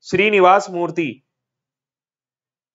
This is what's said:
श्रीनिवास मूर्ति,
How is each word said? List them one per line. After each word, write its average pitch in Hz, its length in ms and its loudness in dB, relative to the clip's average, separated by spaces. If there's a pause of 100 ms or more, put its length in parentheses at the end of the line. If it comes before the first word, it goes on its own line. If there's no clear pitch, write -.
श्रीनिवास 196 680 2
मूर्ति, 165 520 -6 (1500)